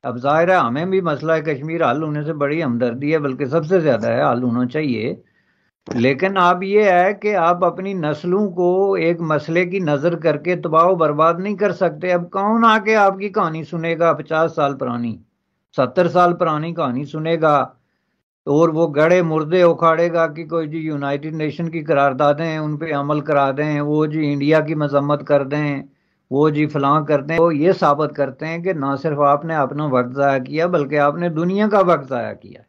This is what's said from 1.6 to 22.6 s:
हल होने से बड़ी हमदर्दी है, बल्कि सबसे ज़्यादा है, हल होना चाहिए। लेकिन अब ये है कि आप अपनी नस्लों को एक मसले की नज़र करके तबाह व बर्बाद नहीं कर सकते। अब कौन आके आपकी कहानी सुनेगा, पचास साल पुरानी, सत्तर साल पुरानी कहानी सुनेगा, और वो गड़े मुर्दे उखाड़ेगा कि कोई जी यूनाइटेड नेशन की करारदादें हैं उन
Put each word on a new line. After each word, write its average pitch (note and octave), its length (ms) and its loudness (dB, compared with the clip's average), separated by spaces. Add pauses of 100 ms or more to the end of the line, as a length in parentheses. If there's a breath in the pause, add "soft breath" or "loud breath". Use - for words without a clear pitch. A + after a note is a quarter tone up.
हल C#3+ 200 0
होने D3+ 200 -4
से D#3+ 100 -6
बड़ी D3 280 -2
हमदर्दी B2+ 500 -2
है, D#3+ 80 2
बल्कि C#3 260 -4
सबसे E3 360 0
ज़्यादा A#2 260 0
है, C3 240 2
हल B2 120 0
होना B2 220 0
चाहिए। B2 580 -4 (720)
लेकिन C#3 400 0
अब F3+ 280 2
ये G3+ 280 4
है F#3 220 4
कि G#3 200 -4
आप F3 300 2
अपनी F#3 300 -2
नस्लों F3 540 -2
को F#3 500 0
एक E3 240 0
मसले E3 440 0
की F3+ 140 -4
नज़र D#3 360 0
करके D#3 400 0
तबाह D#3+ 300 2
व F#3+ 100 4
बर्बाद D#3+ 440 2
नहीं G3+ 160 -4
कर G3 160 0
सकते। E3+ 400 -2
अब F3 180 -2
कौन G#3+ 360 0
आके A3 280 2
आपकी G3 360 2
कहानी E3 340 -4
सुनेगा, E3 500 0
पचास D#3 380 -2
साल C#3+ 220 0
पुरानी, A#2+ 460 -6 (580)
सत्तर E3+ 300 2
साल F3 260 4
पुरानी E3 400 -2
कहानी C#3+ 320 -4
सुनेगा, D#3 720 0 (680)
और D#3 240 4
वो E3 160 2
गड़े D#3+ 340 4
मुर्दे D#3+ 420 2
उखाड़ेगा E3 640 4
कि D#3 160 -8
कोई D#3+ 240 -4
जी D#3 100 -8
यूनाइटेड D3+ 580 -6
नेशन D#3 320 -4
की E3 140 -6
करारदादें C#3+ 640 2
हैं D#3 140 -4
उन D3+ 180 -4